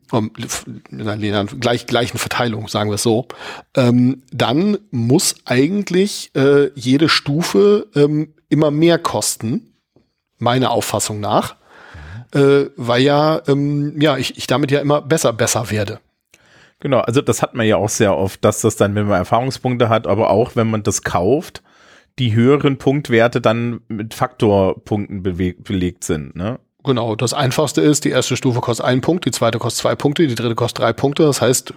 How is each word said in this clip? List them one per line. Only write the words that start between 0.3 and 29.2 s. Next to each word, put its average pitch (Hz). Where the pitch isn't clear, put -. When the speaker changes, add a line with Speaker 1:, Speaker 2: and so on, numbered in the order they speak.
Speaker 1:
in 131
einer 104
linearen, 104
gleich, 120
gleichen 117
Verteilung, 110
sagen 107
wir 101
es -
so, 117
ähm, 123
dann 143
muss 123
eigentlich, 185
äh, 143
jede 131
Stufe, 196
ähm, 151
immer 151
mehr 165
kosten, 123
meiner 120
Auffassung 107
nach, 107
äh, 139
weil 120
ja, 147
ähm, 143
ja, 143
ich, -
ich -
damit 131
ja 143
immer 147
besser, 143
besser 110
werde. 107
Speaker 2:
Genau, 135
also 120
das -
hat -
man 120
ja 107
auch 98
sehr 98
oft, 95
dass 107
das 110
dann, 101
wenn 104
man 101
Erfahrungspunkte 123
hat, 110
aber 101
auch 110
wenn 113
man 107
das -
kauft, 113
die 117
höheren 139
Punktwerte 123
dann 117
mit 110
Faktorpunkten 101
bewe-, 90
belegt 90
sind, 73
ne? 107
Speaker 1:
Genau, 117
das 117
Einfachste 147
ist, 151
die 147
erste 131
Stufe 123
kostet -
einen 127
Punkt, 170